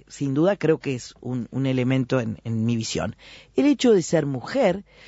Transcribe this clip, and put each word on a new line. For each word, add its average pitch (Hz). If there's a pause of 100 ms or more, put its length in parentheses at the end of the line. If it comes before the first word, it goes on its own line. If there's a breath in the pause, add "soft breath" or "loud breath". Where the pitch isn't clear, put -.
sin 139
duda 170
creo 156
que 139
es -
un, 123
un 131
elemento 131
en, 110
en 113
mi 117
visión. 104 (400 loud breath)
El 269
hecho 247
de 180
ser 151
mujer, 180 (240 loud breath)